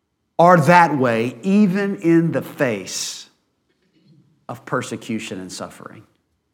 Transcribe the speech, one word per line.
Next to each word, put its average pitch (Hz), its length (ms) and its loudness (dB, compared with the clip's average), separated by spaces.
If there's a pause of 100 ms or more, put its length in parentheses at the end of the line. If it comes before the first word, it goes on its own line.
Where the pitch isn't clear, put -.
(380)
are 175 220 6
that 160 360 4
way 123 460 -2
even 196 600 0
in 165 320 2
the 127 100 -4
face - 880 -8 (1160)
of 120 180 -16
persecution 110 720 -8
and 92 120 -16
suffering. - 520 -18 (500)